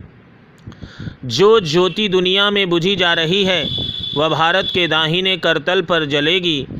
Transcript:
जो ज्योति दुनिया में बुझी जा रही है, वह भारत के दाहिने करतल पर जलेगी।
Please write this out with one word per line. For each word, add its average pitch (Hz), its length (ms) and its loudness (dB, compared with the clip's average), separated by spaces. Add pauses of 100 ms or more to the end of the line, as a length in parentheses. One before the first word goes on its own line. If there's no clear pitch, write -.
(1300)
जो 185 340 4
ज्योति 180 500 0
दुनिया 185 420 2
में 202 180 0
बुझी 170 260 2
जा 175 180 2
रही 165 300 0
है, 175 260 0 (480)
वह 151 120 0
भारत 165 440 0
के 180 140 0
दाहिने 160 500 0
करतल 165 440 0
पर 165 240 0
जलेगी। 151 640 0 (120)